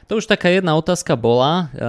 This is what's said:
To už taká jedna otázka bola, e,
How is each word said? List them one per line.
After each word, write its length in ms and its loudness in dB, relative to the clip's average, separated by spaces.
To 80 0
už 80 -2
taká 240 -2
jedna 240 2
otázka 400 -2
bola, 560 2
e, 180 -8